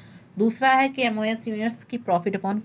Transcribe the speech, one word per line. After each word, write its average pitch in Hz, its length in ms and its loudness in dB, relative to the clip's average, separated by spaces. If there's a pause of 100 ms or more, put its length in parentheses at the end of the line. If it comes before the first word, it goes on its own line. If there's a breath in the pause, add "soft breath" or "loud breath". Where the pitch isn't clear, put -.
(380 loud breath)
दूसरा 226 320 2
है 269 200 4
कि 269 140 -6
एमओएस 220 420 -2
units 220 380 -4
की - 160 -8
profit 185 360 0
upon 196 300 -2